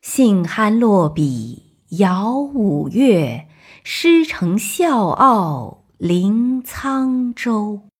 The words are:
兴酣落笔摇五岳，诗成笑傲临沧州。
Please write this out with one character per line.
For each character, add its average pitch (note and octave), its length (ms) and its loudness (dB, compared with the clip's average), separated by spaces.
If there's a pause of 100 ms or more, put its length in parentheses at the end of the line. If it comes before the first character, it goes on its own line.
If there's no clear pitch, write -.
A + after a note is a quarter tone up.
兴 G3+ 420 2
酣 G#3+ 360 0
落 G3 280 4
笔 B2+ 680 -4 (140)
摇 G3 500 0
五 G3+ 500 -2
岳， E3+ 580 2 (360)
诗 E4 420 2
成 F#3 320 -2
笑 B3 520 0
傲 E3 760 0 (140)
临 A3 680 0
沧 C4 720 -4
州。 G#3+ 480 -4 (180)